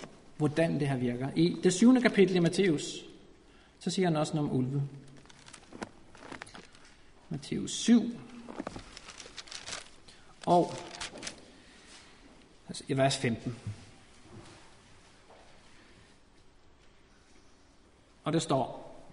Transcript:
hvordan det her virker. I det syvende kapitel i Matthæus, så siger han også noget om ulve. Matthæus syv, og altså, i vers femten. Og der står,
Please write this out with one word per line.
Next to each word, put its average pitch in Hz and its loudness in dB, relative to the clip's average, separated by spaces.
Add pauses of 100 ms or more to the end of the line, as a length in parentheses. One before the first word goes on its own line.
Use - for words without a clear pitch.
(360)
hvordan 151 2
det 143 0
her 135 0
virker. 123 -2
I 165 4
det 180 6
syvende 240 8
kapitel 196 6
i - 4
Matthæus, 170 2 (760)
så - -6
siger 180 2
han 160 2
også 151 0
noget 147 0
om 139 0
ulve. 131 0 (2500)
Matthæus - -6
syv, 226 4 (2500)
og 175 4 (1900)
altså, - -12
i 143 -2
vers 135 2
femten. 117 -4 (4000)
Og 151 -2
der 165 2
står, - -4 (180)